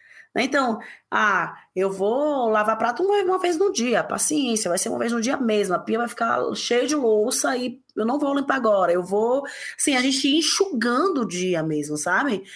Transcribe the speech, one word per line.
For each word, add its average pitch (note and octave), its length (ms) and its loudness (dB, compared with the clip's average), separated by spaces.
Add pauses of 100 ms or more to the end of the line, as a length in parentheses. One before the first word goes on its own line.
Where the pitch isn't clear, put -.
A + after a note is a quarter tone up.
(340)
Né? A#3 100 0
Então, C4 360 0 (320)
"Ah, G3 440 2 (200)
eu F#3+ 160 0
vou A#3+ 580 0
lavar G#3+ 280 2
prato A#3 260 0
uma, G4+ 180 2
uma F#4 180 0
vez F4 180 0
no G4 140 2
dia." A3+ 320 0
Paciência, A#3+ 680 0
vai F3 80 0
ser - 120 -2
uma A#3+ 100 -4
vez A#3 120 -2
no A#3 100 -2
dia C4+ 160 -2
mesmo. G#3+ 380 0
A - 40 -2
pia A3 180 -2
vai A#3 100 -2
ficar A3+ 320 -2 (160)
cheia A#3+ 320 0
de D4 80 0
louça B3+ 600 2
e B3 240 -6 (160)
eu A3 100 0
não B3 140 0
vou C#4 140 0
limpar C#4 220 0
agora. G3+ 360 2
Eu F3+ 120 0
vou, A3 400 0 (340)
assim, C#4+ 180 2
a B3 60 2
gente C4+ 260 0
ir C#4 100 2
enxugando D4+ 840 0
o G#3 60 -2
dia F3 340 -2
mesmo, D3+ 360 -2
sabe? G3+ 460 0 (120)